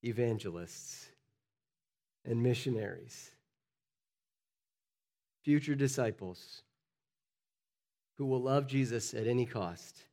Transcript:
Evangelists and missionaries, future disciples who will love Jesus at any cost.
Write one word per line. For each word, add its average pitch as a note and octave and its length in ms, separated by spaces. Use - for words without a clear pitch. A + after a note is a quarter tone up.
Evangelists G#2+ 1040
and A#2 180
missionaries, A#2+ 880
future D3 320
disciples A#2+ 840
who C#3+ 80
will C3 160
love C3+ 260
Jesus B2 460
at A2+ 140
any A#2+ 180
cost. F#2 680